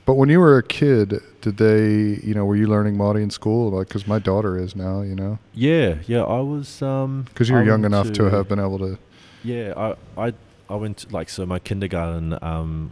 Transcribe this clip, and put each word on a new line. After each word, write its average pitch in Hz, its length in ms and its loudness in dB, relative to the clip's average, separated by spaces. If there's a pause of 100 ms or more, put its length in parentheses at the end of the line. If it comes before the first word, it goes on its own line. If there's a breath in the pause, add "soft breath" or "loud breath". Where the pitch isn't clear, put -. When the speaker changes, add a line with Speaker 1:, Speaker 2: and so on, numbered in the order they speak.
Speaker 1:
But 131 80 4
when 135 140 6
you 160 100 6
were 156 200 8
a 117 40 4
kid, 107 580 2 (200)
did 104 160 -4
they, 107 680 2
you 107 100 -2
know, 104 100 0
were 101 120 0
you 107 120 2
learning 104 280 2
Māori 104 260 0
in 104 80 -2
school? 110 420 -2
Like, 95 160 -4
'cause 101 180 -8
my 107 140 0
daughter 98 360 0
is 92 200 -6
now, 95 260 -4
you 98 140 -8
know? 98 220 -6 (140)
Speaker 2:
Yeah, 123 440 0 (100)
yeah, 117 160 0
I 117 180 -2
was, 143 400 -8
um, 135 540 -4
Speaker 1:
'Cause 117 140 2
you're 123 120 4
Speaker 2:
I 110 40 4
Speaker 1:
young 110 180 4
Speaker 2:
went 104 100 2
Speaker 1:
enough 101 160 2
to 107 60 -4
Speaker 2:
to 104 160 2
Speaker 1:
have 98 180 2
been 101 120 -2
able 98 180 -4
to 95 200 -6 (440 loud breath)
Speaker 2:
Yeah, 113 340 -6
I, 107 180 -4 (340)
I, 117 40 -2 (360)
I 98 80 -8
went 107 220 -8
to, - 100 -16
like, 90 200 -8
so 95 160 -8
my 90 140 -4
kindergarten, 85 840 -4
um, 80 500 -6